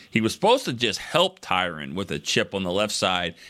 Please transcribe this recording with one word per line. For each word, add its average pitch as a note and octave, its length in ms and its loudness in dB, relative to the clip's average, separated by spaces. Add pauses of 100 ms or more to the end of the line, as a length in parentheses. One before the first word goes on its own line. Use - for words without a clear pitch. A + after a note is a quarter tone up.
(100)
he A#2 100 2
was A2 120 2
supposed B3 340 2
to E3 60 -4
just A2+ 280 -2
help - 400 0
Tyron E2 540 -2
with F#2 180 -6
a C#2+ 80 -4
chip - 340 0
on G2 80 -2
the F2+ 100 -2
left G#2 200 0
side F2+ 420 0 (160)